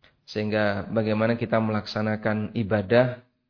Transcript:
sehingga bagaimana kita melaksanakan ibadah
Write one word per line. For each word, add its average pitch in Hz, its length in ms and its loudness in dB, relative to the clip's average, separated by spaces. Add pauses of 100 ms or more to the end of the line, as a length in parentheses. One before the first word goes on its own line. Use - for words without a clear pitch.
(260)
sehingga 104 640 -2
bagaimana 110 480 2
kita 113 240 0
melaksanakan 107 960 -2
ibadah 110 640 2 (280)